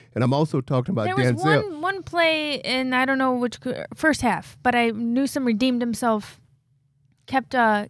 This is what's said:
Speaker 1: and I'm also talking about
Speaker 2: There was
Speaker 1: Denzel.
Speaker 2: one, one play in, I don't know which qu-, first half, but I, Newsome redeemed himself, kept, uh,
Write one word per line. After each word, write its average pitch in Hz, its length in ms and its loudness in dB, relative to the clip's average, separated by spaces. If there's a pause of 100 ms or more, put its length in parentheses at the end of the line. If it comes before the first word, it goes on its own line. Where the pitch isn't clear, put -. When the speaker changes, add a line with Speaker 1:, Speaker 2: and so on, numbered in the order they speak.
(140)
Speaker 1:
and 113 120 0
I'm 127 80 2
also 151 260 0
talking 127 320 -2
about 110 140 0
Speaker 2:
There - 100 -2
was 123 260 2
Speaker 1:
Denzel. 151 220 4
Speaker 2:
one, 330 180 -8
one 370 220 -4
play 320 520 0
in, 254 380 -4
I 254 120 2
don't 269 120 0
know 262 180 2
which 247 260 -4
qu-, 240 240 -6 (100)
first 311 260 2
half, 202 400 -2
but 247 140 2
I, 233 140 2
Newsome 240 560 -2
redeemed 240 360 2
himself, 226 600 -2 (840)
kept, 262 280 -2
uh, 214 340 2